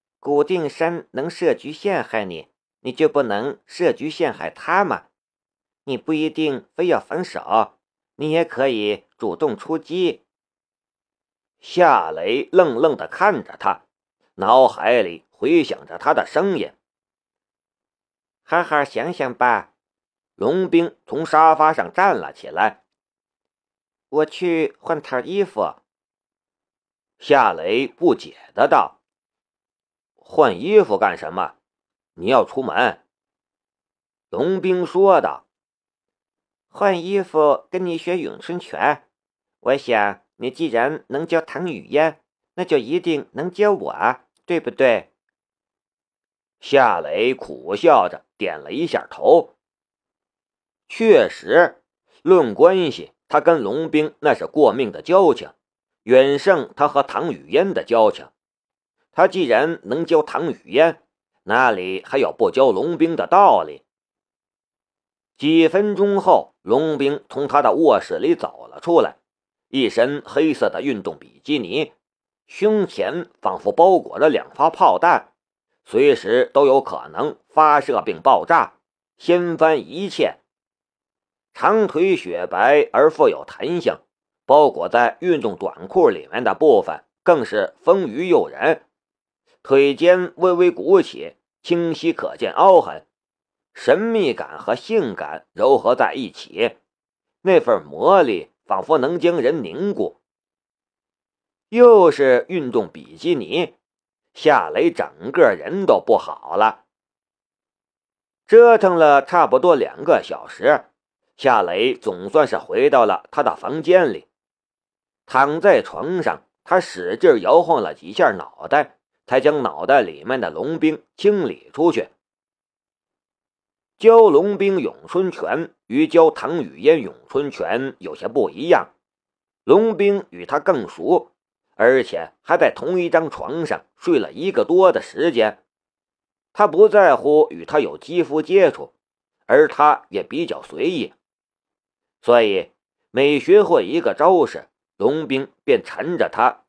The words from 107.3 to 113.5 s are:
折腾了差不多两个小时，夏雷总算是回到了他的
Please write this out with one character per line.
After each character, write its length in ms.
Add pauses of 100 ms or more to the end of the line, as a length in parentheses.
折 320
腾 200
了 280
差 220
不 140
多 160
两 260
个 180
小 280
时， 380 (500)
夏 260
雷 340
总 340
算 160
是 120
回 300
到 160
了 280
他 100
的 140